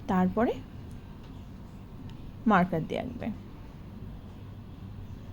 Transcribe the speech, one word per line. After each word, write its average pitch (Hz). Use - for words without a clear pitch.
তারপরে 190
মার্কার 180
দিয়ে -
আঁকবে। -